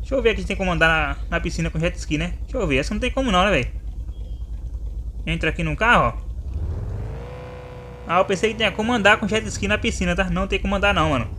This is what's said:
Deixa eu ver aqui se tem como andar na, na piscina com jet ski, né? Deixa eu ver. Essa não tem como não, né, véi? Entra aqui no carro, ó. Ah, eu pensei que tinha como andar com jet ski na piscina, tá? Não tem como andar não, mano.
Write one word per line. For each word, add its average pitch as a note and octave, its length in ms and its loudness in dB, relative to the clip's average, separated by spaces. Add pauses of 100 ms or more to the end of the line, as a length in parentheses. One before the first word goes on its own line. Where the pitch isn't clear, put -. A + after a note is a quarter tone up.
Deixa - 140 -6
eu C4+ 60 4
ver A#3 100 4
aqui G3 120 0
se F3 40 -4
tem G3 100 -2
como F#3+ 140 0
andar E3 180 6
na, D#3 280 2 (140)
na E3+ 100 0
piscina E3 300 -2
com - 80 -4
jet E3+ 180 0
ski, - 220 -2
né? F3 240 -2
Deixa - 160 -4
eu G3+ 80 2
ver. C#3+ 100 4
Essa C#3 160 2
não G#3+ 80 0
tem B3 100 0
como C4 220 0
não, F3+ 120 6
né, G#3 60 4
véi? C3+ 200 2 (1600)
Entra D#3+ 220 0
aqui D#3 140 -2
no D#3 120 -2
carro, F3 440 4
ó. - 60 -10 (1800)
Ah, E3+ 120 4
eu F#3+ 80 6
pensei G#3 240 2
que G#3+ 60 -6
tinha A3 140 2
como G#3+ 220 0
andar G#3+ 240 6
com A3+ 100 -2
jet G#3+ 200 0
ski - 200 -4
na G#3 120 2
piscina, F#3+ 360 0
tá? F#3+ 100 2
Não F3+ 220 0
tem F#3+ 120 -2
como F#3+ 160 0
andar G3+ 180 4
não, D#3+ 180 4
mano. A#2+ 160 0 (120)